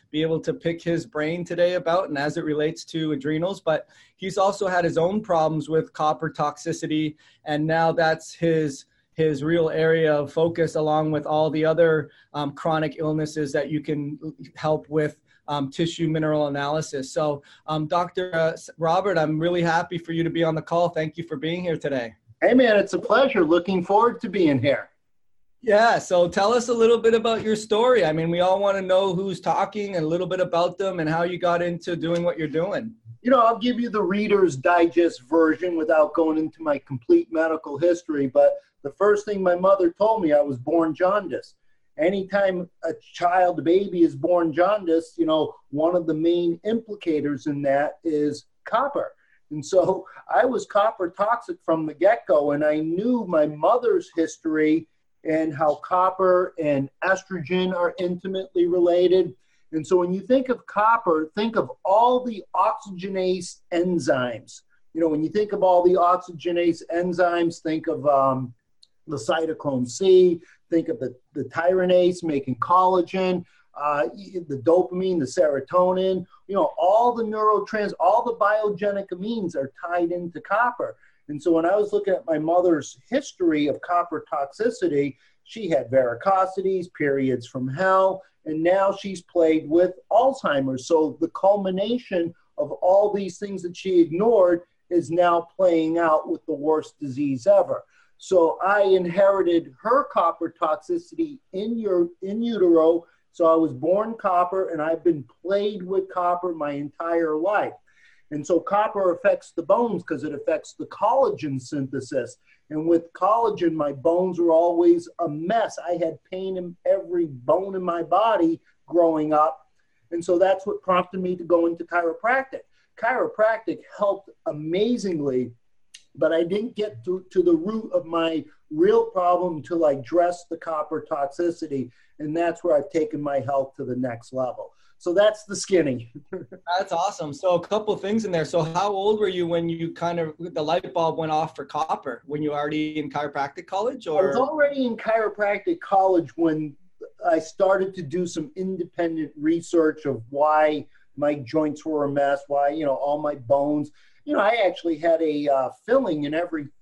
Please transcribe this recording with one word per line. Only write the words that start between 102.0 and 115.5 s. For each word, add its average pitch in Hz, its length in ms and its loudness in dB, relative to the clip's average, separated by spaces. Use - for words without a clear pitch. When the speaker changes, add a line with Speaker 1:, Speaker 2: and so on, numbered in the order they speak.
Speaker 2:
in 202 200 -4
utero. 170 640 4
So 170 200 0
I 160 40 4
was 160 160 2
born 190 480 -2
copper, 180 480 0
and 165 120 -6
I've 160 220 -2
been 156 220 0
plagued 202 420 -2
with 190 280 -6
copper 175 420 -2
my 147 180 -6
entire 160 640 -4
life. 165 380 0
And 147 160 -10
so 185 120 2
copper 202 540 0
affects 180 380 -2
the 170 120 -6
bones 202 400 0
'cause 151 220 -8
it 151 80 -6
affects 151 400 -4
the - 140 -12
collagen 202 760 0
synthesis. 135 800 -6
And 156 180 -4
with 165 240 2
collagen, 196 640 0
my 147 180 -2
bones 170 480 0
were 170 120 4
always 170 560 4
a 170 100 -2
mess. 175 500 -2